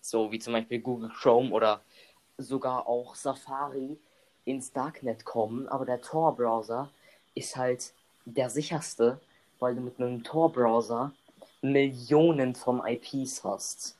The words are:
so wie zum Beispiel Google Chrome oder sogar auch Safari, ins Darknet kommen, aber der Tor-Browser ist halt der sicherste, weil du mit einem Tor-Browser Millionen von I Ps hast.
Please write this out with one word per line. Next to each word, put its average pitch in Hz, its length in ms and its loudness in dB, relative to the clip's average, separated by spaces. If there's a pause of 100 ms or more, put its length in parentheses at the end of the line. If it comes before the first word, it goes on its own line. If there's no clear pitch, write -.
so 110 300 -2
wie 113 80 -6
zum 117 140 -6
Beispiel 113 260 -4
Google 113 300 -6
Chrome 123 420 4
oder 110 300 4 (560)
sogar 131 500 -4
auch 123 280 -4
Safari, 135 800 -6 (480)
ins 131 280 -6
Darknet 131 520 -6
kommen, 117 440 -2
aber 131 160 -4
der 123 160 -4
Tor-Browser 120 880 0 (440)
ist - 220 -8
halt 127 380 -2 (320)
der 120 240 -2
sicherste, 135 680 0 (400)
weil 123 160 0
du 127 60 -6
mit 123 180 -10
einem 123 240 -4
Tor-Browser 120 880 2 (480)
Millionen 139 920 4
von 123 300 0
I 117 120 -2
Ps - 480 -6
hast. - 540 -6